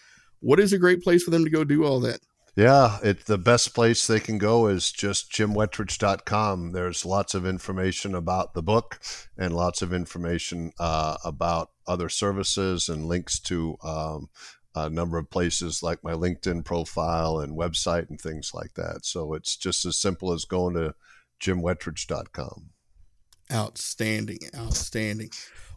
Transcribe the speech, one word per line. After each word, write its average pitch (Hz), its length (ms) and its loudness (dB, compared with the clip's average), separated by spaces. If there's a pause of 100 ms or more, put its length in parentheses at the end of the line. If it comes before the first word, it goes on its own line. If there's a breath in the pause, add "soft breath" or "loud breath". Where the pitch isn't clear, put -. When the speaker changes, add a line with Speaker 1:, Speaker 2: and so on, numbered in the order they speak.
(400 soft breath)
Speaker 1:
What 135 220 6
is 196 100 4
a 196 60 4
great 180 240 6
place 175 220 6
for 170 80 -2
them 165 120 6
to 156 60 2
go 156 160 2
do 147 180 4
all 139 180 2
that? 120 200 -2 (360)
Speaker 2:
Yeah, 120 460 8
it, 101 220 2
the 104 120 2
best 117 380 4
place 117 320 4
they 110 140 4
can 110 160 -2
go 110 300 6
is 95 220 2
just - 400 -4
jim 107 240 0
wetridge 104 440 -2
dot 98 280 0
com. 98 460 0
There's 90 340 -4
lots 98 300 0
of 92 100 -2
information 92 720 -2
about 90 380 -2
the 85 100 -4
book 107 340 0 (400 loud breath)
and 90 160 -2
lots 87 280 0
of 90 100 -4
information, 87 880 -4
uh, 78 460 0
about 82 460 -2 (140)
other 87 220 -2
services 95 800 -2
and 78 200 -4
links 87 340 -2
to, 82 420 -4
um, 78 460 -6 (440 loud breath)
a 78 160 -4
number 82 280 -2
of 78 120 -6
places 87 540 -2
like 85 180 -4
my 85 120 -6
LinkedIn 85 500 -2
profile 82 760 -2
and 73 180 -6
website 85 520 -2
and 76 120 -14
things 80 320 -8
like - 220 -12
that. - 300 -8
So 78 280 -6
it's - 240 -6
just - 280 -4
as 87 120 -2
simple 95 340 -2
as 82 140 -4
going 90 300 0
to 80 200 -2 (460 soft breath)
jim 92 200 0
wetridge 85 460 -4
dot - 240 -6
com. - 380 -10 (840)
Speaker 1:
Outstanding, 107 880 -4 (160)
outstanding. 110 720 -4 (480 loud breath)